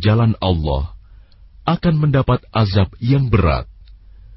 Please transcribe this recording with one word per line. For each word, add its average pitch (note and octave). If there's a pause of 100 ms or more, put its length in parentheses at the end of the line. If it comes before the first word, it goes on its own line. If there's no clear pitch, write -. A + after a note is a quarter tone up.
jalan A2
Allah D2+ (640)
akan E3
mendapat C#3
azab G2+
yang C3
berat, E2 (640)